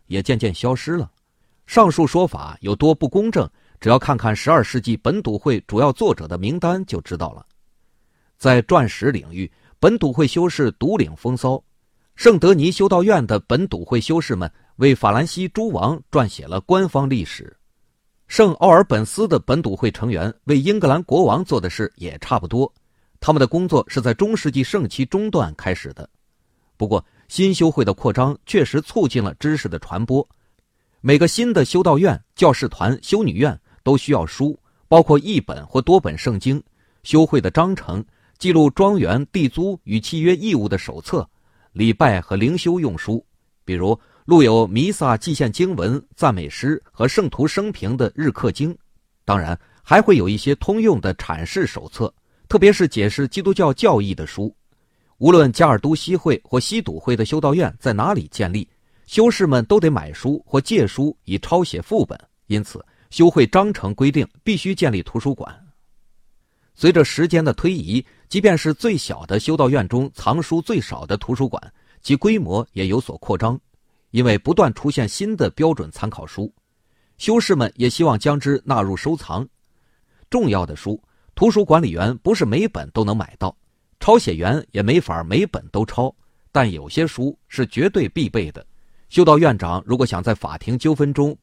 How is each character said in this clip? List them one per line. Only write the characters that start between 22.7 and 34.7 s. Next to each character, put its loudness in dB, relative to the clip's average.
他 0
们 2
的 4
工 -2
作 2
是 -4
在 0
中 -2
世 -4
纪 -2
盛 -4
期 -4
中 -4
段 -2
开 -6
始 -14
的。 -20
不 -4
过， -2
新 0
修 2
会 0
的 0
扩 -2
张 0
确 2
实 -2
促 -2
进 -2
了 -4
知 -2
识 -6
的 -8
传 -8
播。 -2
每 4
个 4
新 0
的 4
修 2
道 4
院、 2
教 6
士 -4
团、 -4
修 0
女 -2
院 -2
都 4
需 -2
要 0
书， -4